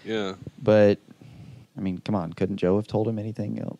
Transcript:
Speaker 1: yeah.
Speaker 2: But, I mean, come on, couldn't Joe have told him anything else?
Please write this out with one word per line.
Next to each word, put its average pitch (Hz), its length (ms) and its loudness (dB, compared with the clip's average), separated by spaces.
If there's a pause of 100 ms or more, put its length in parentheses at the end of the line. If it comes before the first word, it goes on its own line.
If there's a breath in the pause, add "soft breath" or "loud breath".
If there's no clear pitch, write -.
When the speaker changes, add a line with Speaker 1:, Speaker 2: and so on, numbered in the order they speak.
Speaker 1:
yeah. 101 300 -4 (280)
Speaker 2:
But, 104 380 6 (760 loud breath)
I 98 40 -10
mean, 95 180 -4
come 104 160 -4
on, 85 180 -4
couldn't 98 240 -4
Joe 90 200 2
have 107 100 -4
told 110 200 -2
him 110 120 -4
anything 110 400 -6
else? - 200 -10